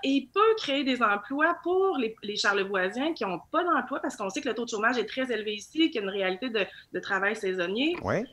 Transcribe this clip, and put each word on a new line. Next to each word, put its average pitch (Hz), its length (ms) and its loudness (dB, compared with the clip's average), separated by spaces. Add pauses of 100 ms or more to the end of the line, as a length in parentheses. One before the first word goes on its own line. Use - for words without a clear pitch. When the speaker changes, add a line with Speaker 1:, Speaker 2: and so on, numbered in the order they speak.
Speaker 1:
et 269 60 0
il 277 180 2
peut 440 300 4
créer 285 260 0
des 247 180 0
emplois 277 600 2
pour 370 340 2
les, 220 240 -2
les 208 140 -6
Charlevoisiens 202 800 0
qui 247 120 -4
n'ont 175 160 -2 (100)
pas 330 120 2
d'emploi 311 360 0
parce - 160 -4
qu'on 196 140 -4
sait 294 120 -4
que 269 80 -2
le 220 40 0
taux 233 120 -4
de 233 40 -6
chômage 233 300 2
est 214 100 -2
très 254 220 -4
élevé 214 240 -4
ici, 311 340 0
qu'il 311 60 -6
y 233 40 -2
a - 40 -2
une 190 60 -4
réalité 190 420 -2
de, 214 120 0 (300)
de 180 60 -4
travail 196 360 0
saisonnier. 202 680 -2
Speaker 2:
Oui. 151 300 0